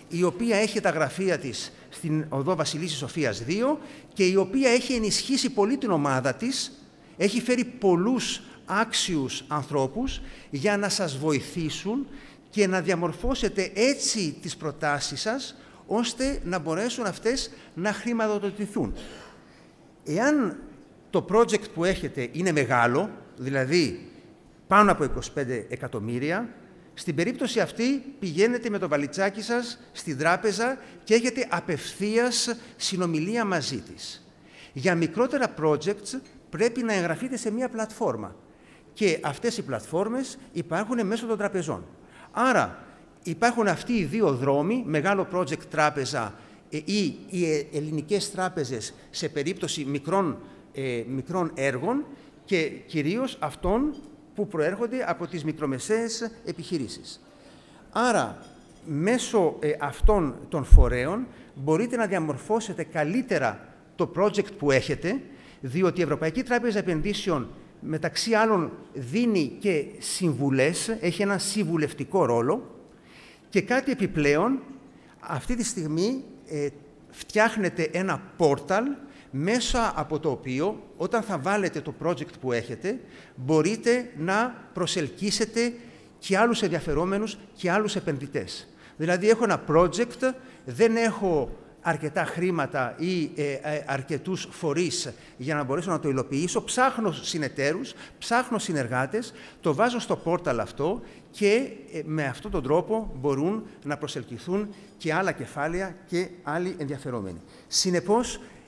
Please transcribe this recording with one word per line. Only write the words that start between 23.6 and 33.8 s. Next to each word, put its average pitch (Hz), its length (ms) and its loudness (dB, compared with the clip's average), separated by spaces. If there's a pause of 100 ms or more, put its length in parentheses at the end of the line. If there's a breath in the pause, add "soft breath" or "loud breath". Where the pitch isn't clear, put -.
πάνω 202 240 8
από 156 120 2
είκοσι - 280 -2
πέντε 123 380 -4
εκατομμύρια, 123 800 -4 (440 loud breath)
στην 160 220 -6
περίπτωση 226 440 0
αυτή 240 440 0 (160)
πηγαίνετε 220 500 2
με 202 80 0
το 185 100 -2
βαλιτσάκι 180 540 0
σας 240 380 -4 (120 loud breath)
στην - 260 -6
τράπεζα 190 600 2 (260 loud breath)
και 214 100 2
έχετε 240 360 4
απευθείας 214 1080 0 (200 loud breath)
συνομιλία 180 720 0
μαζί 143 320 0
της. - 500 -14 (460 loud breath)